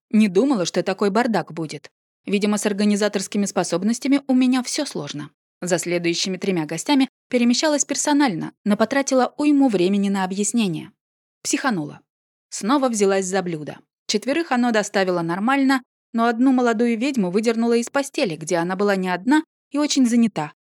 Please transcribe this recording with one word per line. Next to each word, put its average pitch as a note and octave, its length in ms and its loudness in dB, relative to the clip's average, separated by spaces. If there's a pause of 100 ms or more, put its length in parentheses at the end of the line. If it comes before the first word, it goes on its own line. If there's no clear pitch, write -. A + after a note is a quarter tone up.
(120)
Не G#3+ 160 4
думала, G3 380 2
что F3 180 -2
такой G3+ 280 0
бардак G#3+ 420 0
будет. D#3 360 -10 (360)
Видимо, G#3 320 0
с - 80 -6
организаторскими G#3 800 0
способностями G#3 840 -2
у C4+ 60 0
меня B3+ 280 2
всё C#4 240 -4
сложно. D3 440 -10 (320)
За F3+ 180 -2
следующими E3+ 580 -2
тремя F3+ 280 -2
гостями C4 440 0 (200)
перемещалась B3+ 540 2
персонально, C#4 680 0 (100)
но G#3 140 2
потратила C4 600 0
уйму C#4+ 320 4
времени G3 400 2
на G3 140 -2
объяснение. F#3+ 680 -2 (500)
Психанула. F#3+ 600 -4 (480)
Снова A3 400 0
взялась G3 360 2
за F#3+ 160 -2
блюдо. D#3 380 -8 (280)
Четверых C#4+ 440 -2
оно A#3+ 200 2
доставило F#3+ 500 0
нормально, B3 600 0 (320)
но A3+ 120 0
одну A#3+ 260 4
молодую A#3+ 460 2
ведьму A#3+ 340 0
выдернула A3+ 460 2
из A#3 120 -2
постели, C#4 460 -2
где D#3+ 220 -4
она F3+ 180 -2
была G3+ 200 2
не F#3 140 -2
одна, A3+ 340 2 (280)
и C#4 60 -4
очень C#4+ 300 2
занята, A3 460 0 (120)